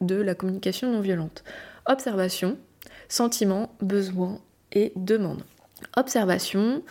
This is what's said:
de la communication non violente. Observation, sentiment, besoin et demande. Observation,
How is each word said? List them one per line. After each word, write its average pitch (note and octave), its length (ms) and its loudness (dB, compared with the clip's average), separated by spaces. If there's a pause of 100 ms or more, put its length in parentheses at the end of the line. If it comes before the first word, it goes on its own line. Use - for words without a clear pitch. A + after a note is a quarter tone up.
de F#3 140 2
la G3 180 0
communication F#3+ 580 -2
non A3 80 2
violente. F3 420 -2 (440)
Observation, G#3 720 0 (500)
sentiment, A3+ 760 2
besoin F#3+ 560 0 (320)
et G#3 240 2
demande. F#3 480 0 (540)
Observation, A3+ 960 2